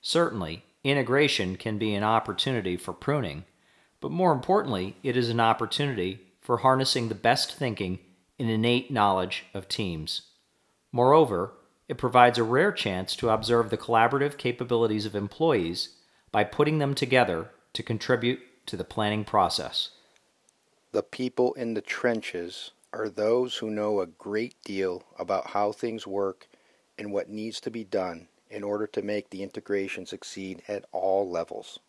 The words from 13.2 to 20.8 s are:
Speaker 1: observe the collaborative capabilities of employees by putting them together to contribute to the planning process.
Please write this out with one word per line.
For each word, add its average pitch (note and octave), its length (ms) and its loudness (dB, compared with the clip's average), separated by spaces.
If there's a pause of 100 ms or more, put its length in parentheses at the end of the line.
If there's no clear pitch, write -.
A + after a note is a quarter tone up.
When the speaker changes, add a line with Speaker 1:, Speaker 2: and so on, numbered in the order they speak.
Speaker 1:
observe A2+ 400 2
the G#2 80 -4
collaborative B2 600 2
capabilities A#2 680 0
of G#2 100 -8
employees G2+ 760 0 (420)
by G#2 100 4
putting D3+ 360 2
them C#3 160 0
together A2+ 560 2 (240)
to - 80 -6
contribute A#2+ 580 0 (260)
to - 100 -10
the F2+ 60 -4
planning G#2+ 400 -2
process. - 680 0 (1000)